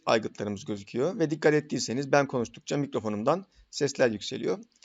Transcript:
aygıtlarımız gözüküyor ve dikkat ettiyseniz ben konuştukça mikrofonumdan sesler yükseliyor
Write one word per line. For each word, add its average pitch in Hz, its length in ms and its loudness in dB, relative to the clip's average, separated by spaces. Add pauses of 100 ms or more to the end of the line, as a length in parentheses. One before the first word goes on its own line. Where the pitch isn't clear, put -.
aygıtlarımız 107 600 0
gözüküyor 120 540 -4
ve 160 100 2
dikkat 151 240 2
ettiyseniz 135 580 0
ben 143 160 6
konuştukça 139 500 -4
mikrofonumdan 127 680 0 (260)
sesler 131 400 2
yükseliyor 117 480 -4 (260)